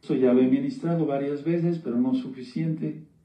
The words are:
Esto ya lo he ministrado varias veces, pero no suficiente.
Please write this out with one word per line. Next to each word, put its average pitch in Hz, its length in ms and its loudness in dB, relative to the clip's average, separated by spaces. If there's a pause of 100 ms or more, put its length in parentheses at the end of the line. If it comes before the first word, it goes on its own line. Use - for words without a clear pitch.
Esto - 140 -2
ya 127 180 4
lo 127 60 6
he 131 80 6
ministrado 156 580 0
varias 143 380 -2
veces, 170 360 0
pero - 200 -4
no 127 140 2
suficiente. - 920 -6 (220)